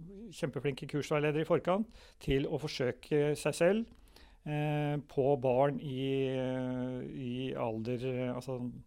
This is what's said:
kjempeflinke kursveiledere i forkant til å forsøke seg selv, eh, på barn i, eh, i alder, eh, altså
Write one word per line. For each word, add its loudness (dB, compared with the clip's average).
kjempeflinke -4
kursveiledere 0
i -2
forkant 2
til 2
å -2
forsøke 0
seg -2
selv, 4
eh, 0
på 4
barn 4
i, 0
eh, -2
i -4
alder, -2
eh, -2
altså -6